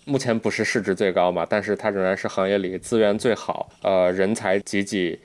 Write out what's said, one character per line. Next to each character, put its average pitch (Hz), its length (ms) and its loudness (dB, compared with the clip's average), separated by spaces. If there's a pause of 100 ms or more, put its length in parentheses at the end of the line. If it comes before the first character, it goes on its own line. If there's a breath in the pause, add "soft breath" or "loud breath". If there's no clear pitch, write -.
目 139 140 -2
前 117 200 0
不 107 120 -2
是 113 120 -2
市 107 200 0
值 95 120 0
最 95 160 0
高 90 220 2
嘛， 87 160 -2
但 104 140 0
是 101 140 -2
它 110 120 -4
仍 101 140 0
然 92 120 2
是 101 140 -4
行 95 180 0
业 101 120 2
里 92 180 -4
资 113 220 -2
源 104 180 4
最 110 180 0
好， - 360 -6 (100)
呃， 92 320 2
人 98 220 2
才 101 240 0
济 101 260 -2
济， 92 400 -2